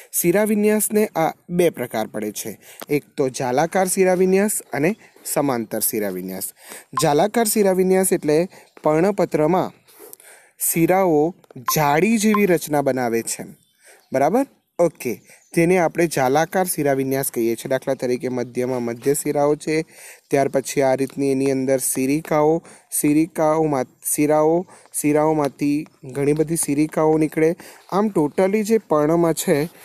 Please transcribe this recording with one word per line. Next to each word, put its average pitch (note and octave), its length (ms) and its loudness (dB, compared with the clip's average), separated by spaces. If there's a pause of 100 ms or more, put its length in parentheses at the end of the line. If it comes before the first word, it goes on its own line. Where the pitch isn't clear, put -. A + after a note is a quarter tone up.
(120)
શિરાવિન્યાસને G#3 920 0
આ E3 280 -2 (160)
બે F3 200 2
પ્રકાર - 380 -6
પડે G#2+ 240 -8
છે, - 280 -12 (300)
એક C#3+ 140 0 (140)
તો C3+ 120 0
જાલાકાર C#3+ 580 -2
શિરાવિન્યાસ F#3+ 720 2 (140)
અને D#3+ 220 0 (300)
સમાંતર B2 540 -2
શિરાવિન્યાસ. F#2+ 640 -6 (580)
જાલાકાર F3 460 2
શિરાવિન્યાસ F#3+ 680 2
એટલે D#3+ 340 0 (360)
પર્ણપત્રમાં D#3 880 0 (1000)
શિરાઓ E3+ 640 2 (400)
જાળી D#3 420 2
જેવી G#3 280 4
રચના D#3 360 0
બનાવે B2+ 400 0
છે. - 240 -10 (680)
બરાબર? E3 340 2 (320)
ઓકે. C3+ 420 -2 (340)
તેને E3+ 220 4
આપણે E3 300 0
જાલાકાર D#3 580 0
શિરાવિન્યાસ C3+ 640 -2
કહીએ A2+ 240 -2
છીએ. - 140 -12
દાખલા C3+ 240 -2
તરીકે B2 360 -4
મધ્યમાં B2 540 -4
મધ્ય A#2 300 -2
શિરાઓ D3 420 0
છે, D#3 300 -4 (440)
ત્યાર C#3 180 2
પછી C3+ 340 -2
આ C3 140 2
રીતની C3+ 360 -2
એની C3+ 200 0
અંદર C3+ 260 0
સિરિકાઓ, D3+ 880 0 (280)
સિરિકાઓમાં-, D3+ 960 0 (280)
શિરાઓ, D#3 500 2 (360)
શિરાઓમાંથી D3+ 840 0 (180)
ઘણી C#3 280 -2
બધી D#3 220 0
સિરિકાઓ D#3 640 0
નીકળે. D#3 380 0 (360)
આમ G3 140 0
totally F#3+ 580 0
જે A3 140 2
પર્ણમાં D#3+ 560 2
છે, D3+ 360 0 (160)